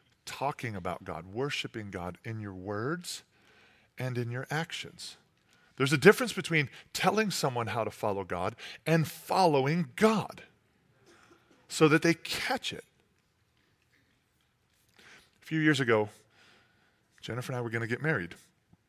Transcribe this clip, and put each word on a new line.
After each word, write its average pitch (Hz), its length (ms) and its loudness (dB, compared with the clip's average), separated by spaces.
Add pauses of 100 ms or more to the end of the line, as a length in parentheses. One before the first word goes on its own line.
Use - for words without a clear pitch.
(240)
talking 135 520 -6
about 90 280 -6
God, 85 220 -8
worshiping 110 640 -6
God 90 340 -8
in 110 160 -8
your 101 140 -10
words 107 680 -6 (760)
and 127 180 -4
in 120 140 -4
your 123 200 -6
actions. - 640 -8 (600)
There's 131 160 2
a 156 60 4
difference 202 340 8
between 160 380 -2 (220)
telling 202 380 0
someone 120 360 -2
how 113 160 -2
to 104 80 -4
follow 98 340 -4
God 92 300 -4 (320)
and 160 220 2
following 147 880 2
God - 480 2 (1200)
so 156 200 6
that 156 140 6
they 170 120 4
catch - 580 -4
it. - 120 -12 (2500)
A - 40 -20
few 156 140 -2
years 151 200 4
ago, 110 280 4 (1120)
Jennifer 123 320 -8
and 123 60 -4
I - 20 -4
were 117 80 -4
gonna 113 180 -2
get 117 140 -2
married. 131 360 -2 (520)